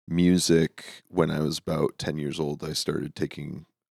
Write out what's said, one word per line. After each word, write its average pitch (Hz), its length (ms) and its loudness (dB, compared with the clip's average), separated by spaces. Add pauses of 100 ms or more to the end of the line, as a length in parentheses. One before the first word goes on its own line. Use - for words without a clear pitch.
music 85 1000 2
when 82 220 2
I 76 100 -2
was 78 180 -2
about 76 400 -2
ten 76 200 -4
years 73 220 -6
old. 76 240 -4
I 76 80 -6
started 76 440 -4
taking, 73 500 -8 (240)